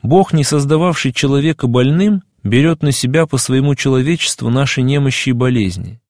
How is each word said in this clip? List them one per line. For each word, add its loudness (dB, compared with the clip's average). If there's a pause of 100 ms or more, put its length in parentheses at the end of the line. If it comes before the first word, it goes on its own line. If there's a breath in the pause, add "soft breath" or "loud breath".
Бог, 2
не 2
создававший 0
человека 0
больным, 2 (200)
берёт 2
на 2
себя 0
по -4
своему 0
человечеству -2
наши 0
немощи 0
и 0
болезни. -2